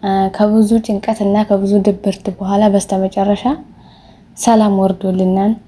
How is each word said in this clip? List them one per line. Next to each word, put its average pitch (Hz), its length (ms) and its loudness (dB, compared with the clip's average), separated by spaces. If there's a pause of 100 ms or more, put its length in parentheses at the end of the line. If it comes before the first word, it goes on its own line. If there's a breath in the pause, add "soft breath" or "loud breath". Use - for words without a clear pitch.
አ፣ 196 120 -2 (180)
ከብዙ 214 400 2 (100)
ጭንቀት 220 400 -4
እና 202 220 0
ከብዙ 196 300 0 (100)
ድብርት 196 480 -2
በኋላ 196 380 -2
በስተመጨረሻ 196 760 -2 (920 loud breath)
ሰላም 214 400 2
ወርዶልናል። 190 760 0 (140)